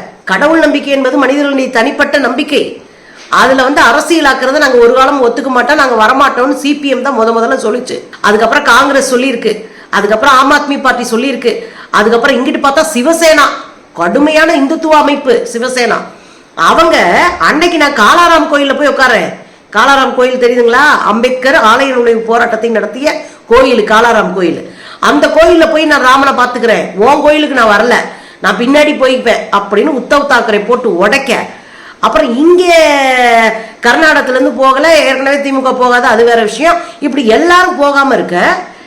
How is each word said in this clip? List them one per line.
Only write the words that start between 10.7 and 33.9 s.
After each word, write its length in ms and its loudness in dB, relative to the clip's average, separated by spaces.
பார்ட்டி 300 -2
சொல்லியிருக்கு, 560 -4
அதுக்கப்புறம் 460 0
இங்கிட்டு 300 -2
பார்த்தா 180 0
சிவசேனா, 460 2
கடுமையான 640 0
இந்துத்துவ 320 -2
அமைப்பு 640 0
சிவசேனா, 420 -4
அவங்க 680 2
அன்னைக்கு 400 0
நான் 160 0
காலாராம் 600 2
கோயில்ல 240 0
போய் 100 0
உட்கார்றேன். 460 0
காலாராம் 420 0
கோயில் 240 0
தெரியுதுங்களா? 640 2
அம்பேத்கர் 500 0
ஆலய 400 2
நுழைவு 260 0
போராட்டத்தை 500 -2
நடத்திய 500 -4
கோயில் 360 4
காலாராம் 500 0
கோயில். 360 -4
அந்த 260 0
கோயில்ல 440 4
போய் 140 0
நான் 160 0
ராமனை 440 2
பாத்துக்கிறேன், 520 -2
உன் 260 2
கோயிலுக்கு 320 0
நான் 260 2
வரல, 140 0
நான் 160 -2
பின்னாடி 380 2
போய்ப்பேன் 440 0
அப்படின்னு 380 -2
உத்தவ் 280 0
தாக்கரே 380 0
போட்டு 300 -2
உடைக்க. 400 -2
அப்புறம் 360 -2
இங்கே 360 4
கர்நாடகத்துல 460 2